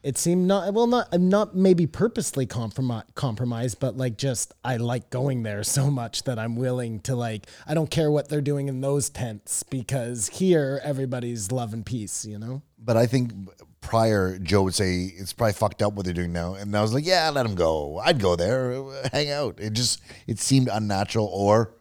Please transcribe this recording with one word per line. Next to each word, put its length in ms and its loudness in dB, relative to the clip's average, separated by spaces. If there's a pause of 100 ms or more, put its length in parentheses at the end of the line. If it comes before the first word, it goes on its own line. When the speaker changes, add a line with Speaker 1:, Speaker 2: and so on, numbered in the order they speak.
Speaker 1:
It 160 -4
seemed 280 2
not, 260 2
well, 140 4
not, 340 2
not 360 2
maybe 300 6
purposely 600 -2
compromi-, 560 -4 (120)
compromised, 680 -2
but, 180 -2
like, 200 -2
just, 340 -4 (120)
I 140 -2
like 320 -4
going 320 -2
there 200 -4
so 280 2
much 340 -4
that 140 -2
I'm 180 -4
willing 440 -4
to, 160 -4
like, 300 -4 (200)
I 80 -4
don't 160 0
care 200 2
what 200 0
they're 100 0
doing 280 -2
in 140 -4
those 280 0
tents 520 -8
because 680 -4
here 560 2
everybody's 680 -4
love 220 -2
and 100 -8
peace, 420 -6
you 120 -10
know? 240 -10 (160)
Speaker 2:
But 180 2
I 100 6
think 260 0 (500)
prior, 560 2
Joe 240 4
would 120 2
say, 300 0
"It's 300 -10
probably 180 2
fucked 300 0
up 100 2
what 140 -4
they're 80 -2
doing 180 -2
now." 220 -4
And 200 -8
I 60 2
was 140 2
like, 100 0
"Yeah, 240 4
let 160 0
'em 100 0
go. 440 0
I'd 220 2
go 160 4
there, 460 0 (300)
hang 180 0
out." 300 -4
It 140 -4
just, 260 0 (260)
it 120 -4
seemed 340 4
unnatural 540 0
or 540 4